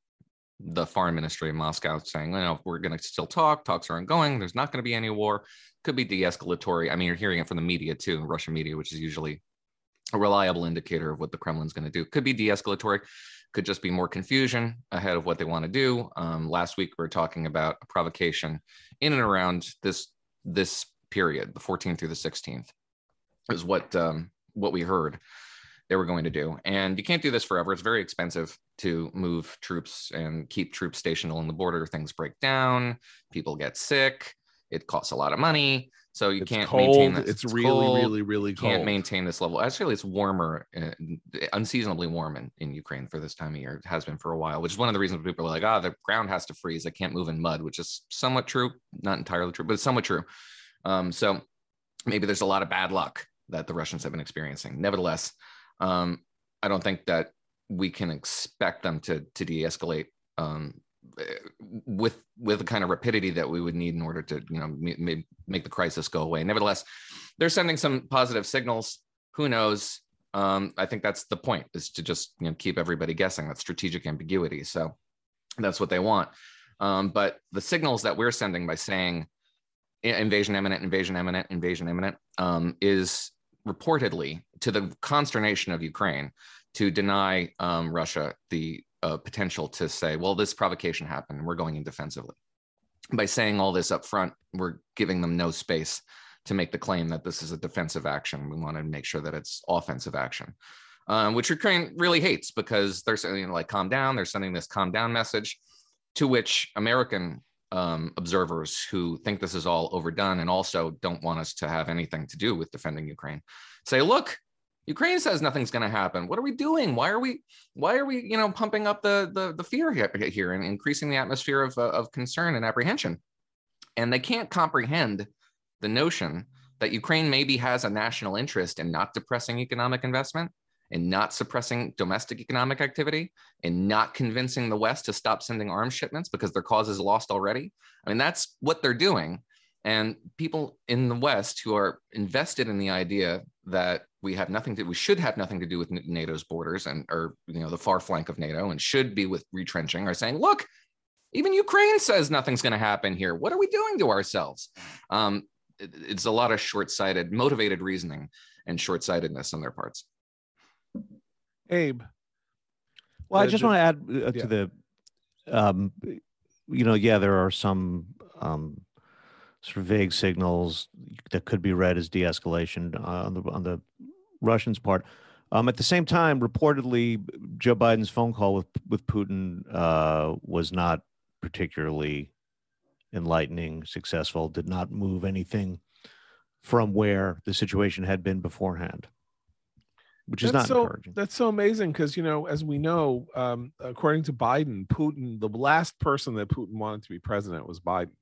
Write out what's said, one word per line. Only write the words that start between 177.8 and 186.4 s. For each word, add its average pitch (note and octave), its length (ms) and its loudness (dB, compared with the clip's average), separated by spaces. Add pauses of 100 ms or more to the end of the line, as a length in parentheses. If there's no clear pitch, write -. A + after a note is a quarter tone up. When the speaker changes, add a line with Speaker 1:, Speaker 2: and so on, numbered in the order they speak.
Speaker 3:
phone A#2 240 2
call G2+ 220 4
with, F#2+ 120 0 (220)
with A2 180 0
Putin, F#2+ 560 -2 (100)
uh, D#2+ 680 4
was E2+ 300 -2
not E2+ 300 2 (400)
particularly D2+ 920 -4 (800)
enlightening, D#2+ 720 -2
successful, D#2+ 640 -4
did D#2+ 200 -6
not F#2 220 -2
move F#2+ 340 -4
anything F#2+ 560 -4 (840)